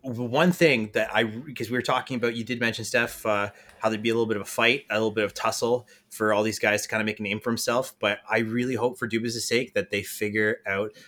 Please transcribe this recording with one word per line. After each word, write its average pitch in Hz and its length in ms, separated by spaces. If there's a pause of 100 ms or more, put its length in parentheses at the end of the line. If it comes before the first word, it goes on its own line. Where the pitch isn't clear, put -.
w-, 120 260
one 160 220
thing 131 420
that 110 200
I, 110 120
'cause 117 460
we 127 60
were 120 40
talking 127 360
about, 117 180
you 117 80
did 120 160
mention, 113 260
Steph, - 400
uh, 101 240 (300)
how 110 100
there'd 107 140
be 113 60
a 113 40
little 113 140
bit 107 100
of 98 60
a - 20
fight, 120 440
a 107 40
little 107 180
bit 107 140
of 95 80
tussle 117 520 (240)
for 107 220
all 104 120
these 107 160
guys 104 240
to - 40
kinda 110 160
make 107 160
a 107 40
name 104 180
for - 80
himself. 120 500
But 104 200 (100)
I 113 100
really 120 360
hope 120 220
for 123 120
Dubas' 113 320
sake 120 320
that 98 160
they 101 140
figure 107 600
out 101 280 (140)